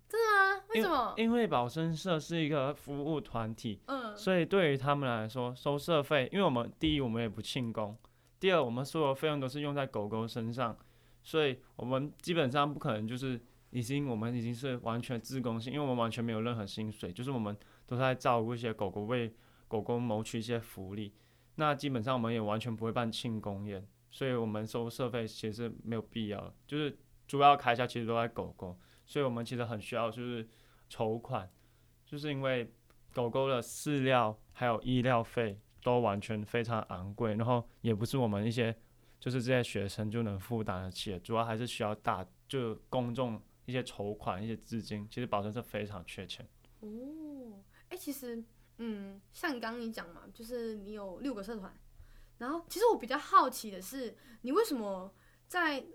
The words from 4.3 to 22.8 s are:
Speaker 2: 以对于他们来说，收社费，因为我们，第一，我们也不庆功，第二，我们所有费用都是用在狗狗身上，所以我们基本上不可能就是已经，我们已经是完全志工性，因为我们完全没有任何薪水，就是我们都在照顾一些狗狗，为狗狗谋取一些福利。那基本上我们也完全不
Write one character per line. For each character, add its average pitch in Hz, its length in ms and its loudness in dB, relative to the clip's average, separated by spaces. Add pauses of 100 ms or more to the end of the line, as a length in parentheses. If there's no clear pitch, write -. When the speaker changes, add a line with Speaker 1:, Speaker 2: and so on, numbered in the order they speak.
Speaker 2:
以 170 80 6
对 175 280 6
于 135 40 4
他 143 200 2
们 139 120 0
来 110 200 0
说， 123 260 -4
收 143 240 0
社 147 240 2
费， 135 300 2
因 185 60 0
为 202 60 4
我 160 60 6
们， 117 300 0
第 156 140 4
一， 143 60 2
我 127 80 0
们 117 140 0
也 113 60 0
不 107 120 -8
庆 117 320 -4
功， 107 240 -4 (440)
第 190 100 4
二， 165 120 6
我 120 60 2
们 123 160 -2
所 156 220 0
有 135 80 4
费 156 140 0
用 147 100 2
都 135 100 -2
是 147 120 -4
用 147 120 -2
在 139 140 0
狗 104 220 -2
狗 110 180 -2
身 113 260 -4
上， 120 240 -2 (460)
所 156 240 2
以 127 140 0 (160)
我 - 80 -8
们 131 360 -2
基 170 140 -2
本 143 160 4
上 147 220 2
不 143 80 -8
可 139 120 0
能 107 140 -2
就 123 100 -4
是 127 240 -4 (300)
已 123 120 -2
经， 139 260 0
我 117 80 0
们 117 180 -2
已 120 60 0
经 117 140 -2
是 127 240 -4
完 113 220 -2
全 117 200 -4
志 131 200 -6
工 113 200 -2
性， 127 120 -8
因 143 60 -2
为 147 40 0
我 143 60 0
们 123 80 2
完 117 140 2
全 117 140 -2
没 117 80 0
有 110 80 0
任 117 160 0
何 107 100 -2
薪 107 240 -6
水， 90 220 -8
就 120 100 -8
是 131 80 -4
我 131 80 -2
们 104 160 -2 (320)
都 123 100 -4
在 131 180 2
照 123 280 4
顾 120 120 0
一 117 40 -6
些 117 140 -2
狗 101 180 0
狗， 104 120 -4
为 117 320 -2 (340)
狗 107 140 -2
狗 120 160 0
谋 110 240 0
取 113 160 -4
一 110 40 -2
些 117 160 -2
福 98 360 -10
利。 104 200 -8 (420)
那 151 180 4
基 147 140 -4
本 123 140 0
上 131 120 0
我 127 40 2
们 117 140 0
也 113 80 0
完 107 200 0
全 117 140 -4
不 113 100 -6